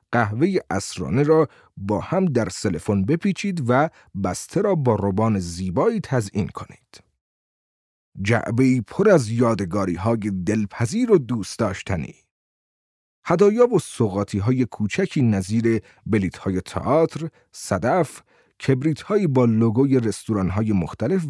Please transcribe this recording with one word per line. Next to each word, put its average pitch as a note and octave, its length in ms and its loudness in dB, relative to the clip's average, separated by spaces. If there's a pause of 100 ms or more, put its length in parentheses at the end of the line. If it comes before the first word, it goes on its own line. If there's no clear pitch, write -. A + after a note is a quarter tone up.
(120)
قهوهٔ A#2+ 480 0 (100)
عصرانه F#2 520 -2
را D#3 260 4 (280)
با G2 240 -2
هم F#3+ 240 0
در A#2+ 240 0
سلفون F#2+ 560 -2
بپیچید E3+ 640 -2
و C#3 200 4 (360)
بسته F#2 360 -2
را G3+ 140 2
با B2+ 200 2
روبان G2+ 440 0
زیبایی F#2+ 640 -2
تزیین G2+ 480 -4
کنید. - 560 -18 (1160)
جعبه‌ای A#2 580 2
پر G3 300 0
از C3+ 200 4
یادگاری‌های G#2 1000 0 (160)
دلپذیر A#2 680 0
و F#3 60 6
دوست A#2 400 -4
داشتنی. F2+ 560 -4 (1080)
هدایا G#3 500 4
و F3+ 40 6
سوغاتی‌های G#2+ 840 0
کوچکی C3+ 580 -2
نظیر A2 600 2 (240)
بلیط‌های F#2+ 540 -2
تئاتر، D#3 680 -2 (240)
صدف، C#3 720 -2 (440)
کبریت‌هایی D#3+ 600 0
با C3 180 4
لوگوی A#2 560 2
رستوران‌های G#2+ 720 -2
مختلف A#2 580 -2